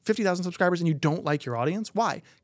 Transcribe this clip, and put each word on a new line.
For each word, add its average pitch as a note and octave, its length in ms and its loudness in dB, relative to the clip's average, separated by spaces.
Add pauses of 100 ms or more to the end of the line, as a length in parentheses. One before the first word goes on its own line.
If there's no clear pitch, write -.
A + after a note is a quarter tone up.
fifty G#3+ 180 0
thousand F3+ 220 0
subscribers, F3+ 360 2
and E3+ 80 2
you D#3+ 60 2
don't D3+ 300 0
like D3 220 -2
your A#2+ 100 -4
audience. E3 380 -2
Why? G3+ 280 -2 (200)